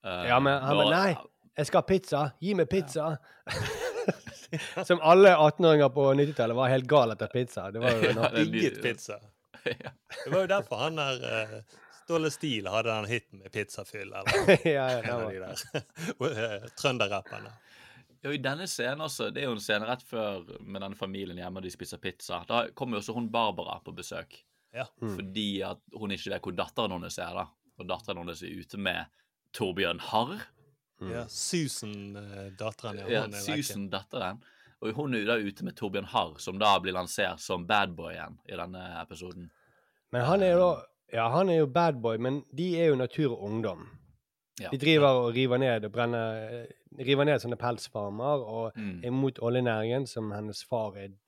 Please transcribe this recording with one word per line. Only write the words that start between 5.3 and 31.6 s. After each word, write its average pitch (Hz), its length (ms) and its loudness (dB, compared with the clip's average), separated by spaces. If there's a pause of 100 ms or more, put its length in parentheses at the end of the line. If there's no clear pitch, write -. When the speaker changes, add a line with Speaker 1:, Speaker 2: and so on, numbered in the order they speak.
Speaker 2:
attenåringer 151 520 8
på 135 260 4
nittitallet 135 420 2
var 127 120 2
helt 131 180 2
gal 131 260 8
etter 107 200 -4
pizza. 107 380 -4
Det 110 120 -6
var 123 140 4
jo 110 60 2
Speaker 1:
<laughs> 107 60 4
Ja, - 80 4
Speaker 2:
noe 117 160 2
Speaker 1:
det 113 80 0
er 104 120 6
Speaker 3:
Digget 113 260 2
Speaker 1:
nydelig. - 40 -10
Speaker 3:
pizza. 110 400 -4
Speaker 1:
<laughs> 107 60 -20 (400)
Ja. - 220 -8 (340)
Speaker 3:
Det 131 80 -6
var 185 120 4
jo 175 40 -4
derfor 196 320 0
han 160 160 -2
der, 135 220 -2 (100)
eh, 110 500 -6 (260)
Ståle 160 280 2
Stil 110 380 -4
hadde 113 180 2
den 107 220 -2
hiten 110 320 -6
med 98 100 -16
pizzafyll, 101 640 -8
eller 135 340 0
Speaker 2:
<laughs> 185 160 8
Ja, 139 300 2
ja, 120 80 -2
det - 0 -
Speaker 3:
en 117 100 -4
av 117 120 -2
Speaker 2:
var 107 80 -6
Speaker 3:
de 95 100 -10
der 117 1120 -6
<laughs> - 0 -
eh, 110 140 -12 (100)
trønderrapperne. 107 720 -2 (720)
Speaker 1:
Ja, 139 100 -6
i 147 80 -4
denne 139 260 -4
scenen 135 380 -4
også, 123 260 -4
det 123 120 -6
er 135 80 -2
jo 113 80 -2
en 101 40 -10
scene 107 240 0
rett 127 160 -4
før 101 440 -4 (160)
med 98 180 -10
denne 98 160 -10
familien 95 420 -8
hjemme, 90 220 -10
og 92 60 -10
de 90 80 -8
spiser - 260 -12
pizza. 87 460 -6
Da 117 160 2 (120)
kommer 120 220 -4
jo 101 60 -4
også 113 120 -8
hun 117 160 -4
Barbara 104 540 0
på 90 100 -14
besøk. 87 440 -12 (360)
Speaker 3:
Ja. 123 120 -8 (160)
Speaker 2:
Mm. 110 160 -4
Speaker 1:
Fordi 98 280 -6 (160)
at 92 280 -8
hun 101 260 -6
ikke 92 160 -8
vet - 160 -6
hvor 87 80 -8
datteren 95 400 -2
hennes 85 240 -10
er, 87 160 -8
da. 90 80 -4 (340)
Og 90 120 -10
datteren 90 320 -6
hennes 85 200 -10
er 90 140 -10
ute 98 240 -12
med 87 240 -2 (500)
Torbjørn 92 460 0
Harr. 123 380 0 (640)
Speaker 2:
Mm. 90 120 -8
Speaker 3:
Ja, 117 160 -8
Susan, 104 880 -6